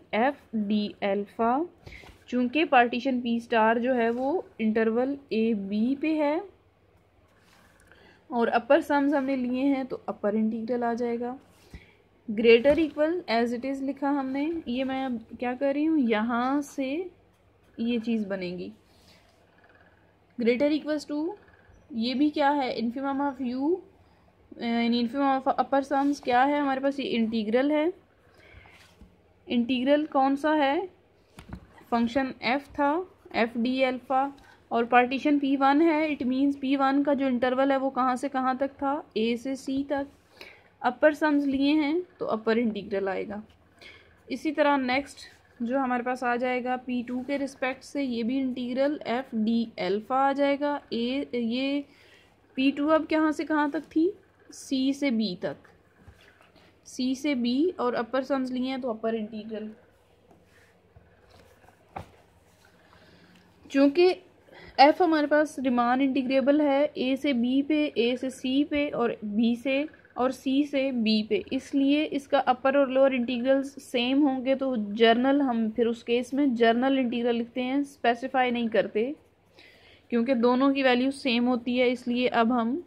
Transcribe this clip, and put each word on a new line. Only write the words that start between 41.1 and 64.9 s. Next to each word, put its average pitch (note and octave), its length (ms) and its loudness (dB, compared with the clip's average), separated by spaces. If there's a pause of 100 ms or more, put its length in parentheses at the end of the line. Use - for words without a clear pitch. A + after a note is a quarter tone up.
sums D4 320 0
लिए C4+ 280 2
हैं D#4 280 0 (180)
तो - 80 -4
upper A3 300 0
integral G3+ 520 -2
आएगा। F#3+ 320 -6 (840)
इसी C4+ 240 -4
तरह D4 260 4
next C4 420 -2 (420)
जो A#3+ 180 -2
हमारे B3 240 0
पास B3+ 200 -4
आ A#3+ 120 0
जाएगा B3+ 420 -2
पी B3 260 -4
टू B3 180 -6
के C#4 160 -2
respect C4+ 460 -6
से, C#4+ 200 -6
ये A#3 200 -2
भी C4 160 -2
integral C4 680 -2
F B3+ 280 -4
D A3+ 440 0
alpha G#3 400 -2
आ C#4 140 2
जाएगा। C#4+ 460 0 (140)
ए, B3 400 -4
ये C4 520 -2 (720)
पी C4+ 140 2
टू C#4+ 160 -2
अब D#4 180 2
कहाँ D#4 260 2
से D4+ 140 -6
कहाँ D4+ 260 0
तक D#4 140 -6
थी, E4 260 0 (380)
सी C4+ 440 -2
से C#4 180 -2
B G#3+ 300 -2
तक, C#3+ 160 -6 (1300)
सी B3+ 280 -4
से C#4+ 200 -2
B, B3 340 0
और A#3+ 260 -2
upper B3 280 -2
sums C4 280 -4
लिए B3+ 180 -4
हैं C4+ 120 -6
तो C4 80 -4
upper A3 260 -4
integral। G#3+ 560 -10 (4000)
चूँकि C#4+ 440 4 (720)
F D4+ 220 8